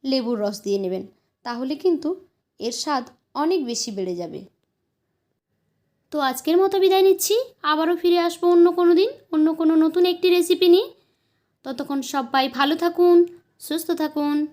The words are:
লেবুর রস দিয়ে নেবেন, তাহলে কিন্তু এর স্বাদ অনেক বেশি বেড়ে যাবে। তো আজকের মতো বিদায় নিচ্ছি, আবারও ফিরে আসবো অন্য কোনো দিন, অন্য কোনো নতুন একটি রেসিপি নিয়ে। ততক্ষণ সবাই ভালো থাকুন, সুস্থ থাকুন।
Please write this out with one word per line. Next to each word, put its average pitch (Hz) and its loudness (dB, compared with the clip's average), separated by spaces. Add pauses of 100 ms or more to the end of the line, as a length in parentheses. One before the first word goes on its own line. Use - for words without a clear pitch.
(100)
লেবুর 240 -2
রস 208 -4 (100)
দিয়ে 196 -2
নেবেন, 185 -6 (420)
তাহলে 247 -6 (100)
কিন্তু 320 0 (580)
এর 240 -6
স্বাদ 269 -4 (380)
অনেক 339 -2 (100)
বেশি 233 -8
বেড়ে 185 -6
যাবে। 160 -12 (1700)
তো 302 -6 (140)
আজকের 311 -2
মতো 392 0
বিদায় 381 4
নিচ্ছি, 381 2 (360)
আবারও 320 0
ফিরে 349 2 (100)
আসবো 339 -4
অন্য 349 8 (120)
কোনো 349 4
দিন, 453 2 (240)
অন্য 311 2 (140)
কোনো 320 2 (100)
নতুন 320 0 (100)
একটি 349 -2 (100)
রেসিপি 359 2
নিয়ে। 427 2 (760)
ততক্ষণ 269 -8 (120)
সবাই 269 -2 (120)
ভালো 285 0
থাকুন, 349 4 (500)
সুস্থ 330 -8 (140)
থাকুন। 294 -4 (160)